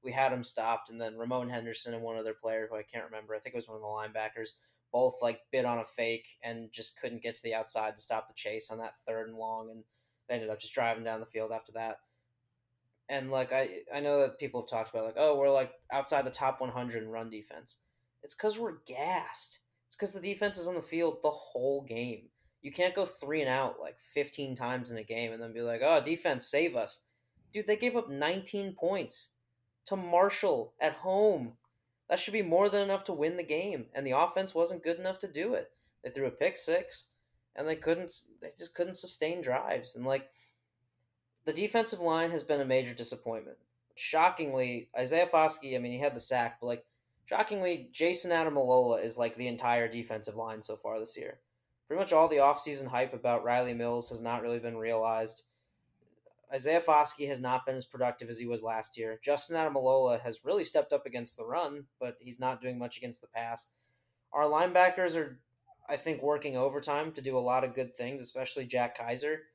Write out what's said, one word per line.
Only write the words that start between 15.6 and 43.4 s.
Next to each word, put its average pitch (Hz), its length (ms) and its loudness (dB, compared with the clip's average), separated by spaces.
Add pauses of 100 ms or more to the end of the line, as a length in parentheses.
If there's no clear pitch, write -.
outside 139 320 2
the 131 60 -4
top 131 300 0
one 127 100 -2
hundred 117 320 -4
in 110 60 -10
run 113 200 -8
defense." - 500 -14 (440)
It's - 120 -12
'cause 214 240 0
we're 196 280 -6
gassed. - 720 -4 (300)
It's - 80 -14
'cause 202 180 -2
the 190 60 -6
defense 196 380 -2
is 170 100 -2
on 180 80 -2
the 165 60 -2
field 165 380 0
the 151 100 2
whole 139 520 -2
game. 117 460 -8 (340)
You 143 80 -12
can't 180 240 2
go 196 100 2
three 151 360 -4
and 135 100 2
out, 131 300 0
like, - 180 -10
fifteen 139 560 -4
times 123 380 -4
in 117 40 -8
a 110 60 -6
game 113 300 -4
and 113 100 -8
then 113 100 -10
be 117 80 -8
like, 117 220 -2
"Oh, 156 180 8
defense, 151 460 -2
save 156 300 2
us." - 280 -4 (480)
Dude, 208 140 -6
they 208 100 4
gave 247 200 0
up 226 120 -2
nineteen 190 680 -2
points 180 520 -2 (560)
to 196 100 -2
Marshall 175 840 4
at 147 120 4
home. 185 640 4 (520)
That 190 120 2
should 208 140 -2
be 214 80 2
more 180 260 6
than 202 140 4
enough 196 220 2
to 196 80 -4
win 160 240 0
the 175 60 -4
game, 156 500 -2
and 139 140 -4
the 127 60 0
offense 175 420 4
wasn't 170 300 0
good 170 160 0
enough 185 200 -4
to 202 60 -6
do 185 280 -2
it. - 180 -4 (320)
They 127 60 -6
threw 139 160 -2
a 120 40 0
pick 180 260 0
six, - 500 -2 (500)
and 151 100 -2
they 160 80 0
couldn't, 170 380 -2 (280)
they - 160 -12
just - 200 -14
couldn't 175 180 -2
sustain 170 460 -2
drives. 127 560 -2
And, 120 80 -8
like, 135 240 0 (1200)
the 156 80 -2
defensive 208 460 0
line 165 300 2
has 151 140 -2
been 143 160 2
a 135 60 0
major 127 280 2
disappointment. 113 600 -8 (400)